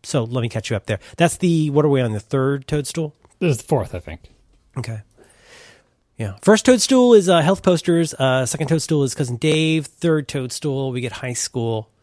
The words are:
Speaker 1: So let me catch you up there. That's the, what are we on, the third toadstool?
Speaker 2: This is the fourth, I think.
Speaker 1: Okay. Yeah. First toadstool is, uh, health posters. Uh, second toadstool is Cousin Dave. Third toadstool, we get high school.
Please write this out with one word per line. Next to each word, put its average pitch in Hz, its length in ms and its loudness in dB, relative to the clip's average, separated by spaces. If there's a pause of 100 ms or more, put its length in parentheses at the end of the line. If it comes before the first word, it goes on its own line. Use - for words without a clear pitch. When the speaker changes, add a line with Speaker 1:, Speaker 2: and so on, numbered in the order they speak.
Speaker 1:
So 123 220 -2
let 120 180 -4
me 117 60 -4
catch - 220 -8
you 110 60 -2
up - 100 -8
there. 107 140 -4 (160)
That's - 220 2
the, 160 320 0
what 147 140 2
are 151 40 2
we 139 120 2
on, 117 120 -2
the 104 80 -4
third 135 460 -2
toadstool? 151 480 -6 (240)
Speaker 2:
This 165 140 0
is 117 60 0
the - 60 -12
fourth, - 300 -2
I 90 40 -8
think. 78 220 -14 (580)
Speaker 1:
Okay. 117 220 -8 (1160)
Yeah. 101 260 -8
First 214 240 4
toadstool 247 480 6
is, 185 160 6
uh, 170 100 6
health 180 220 0
posters. 170 520 2
Uh, 131 320 0
second 143 220 -4
toadstool 151 360 0
is 123 100 -4
Cousin 123 220 -4
Dave. 156 500 0
Third 156 420 -2
toadstool, 135 640 -6
we 123 80 -6
get 120 120 -6
high 127 200 -10
school. 113 580 -6 (120)